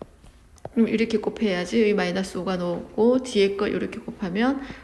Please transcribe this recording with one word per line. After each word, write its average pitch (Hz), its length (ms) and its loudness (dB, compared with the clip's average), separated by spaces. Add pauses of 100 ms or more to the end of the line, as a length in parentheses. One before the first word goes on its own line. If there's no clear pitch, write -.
(720)
그럼 226 160 4
이렇게 220 300 0
곱해야지. 208 640 0
여기 208 100 4
마이너스 190 460 -2
오가 185 180 -2
나오고, 214 680 2
뒤에 196 340 2
거 202 120 0
이렇게 196 320 -4
곱하면 226 640 -2 (220)